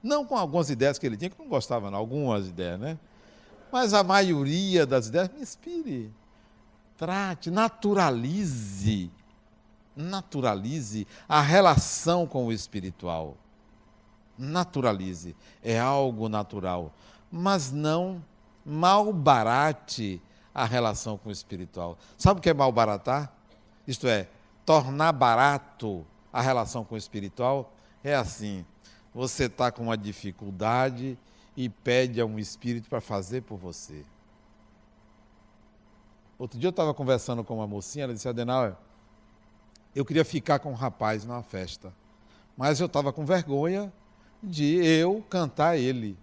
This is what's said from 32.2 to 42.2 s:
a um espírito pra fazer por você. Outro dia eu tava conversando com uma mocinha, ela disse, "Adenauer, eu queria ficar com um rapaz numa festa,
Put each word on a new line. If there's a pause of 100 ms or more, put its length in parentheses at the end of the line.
a
um
espírito
pra
fazer
por
você. (2250)
Outro
dia
eu
tava
conversando
com
uma
mocinha,
ela
disse,
"Adenauer, (1160)
eu
queria
ficar
com
um
rapaz
numa
festa, (640)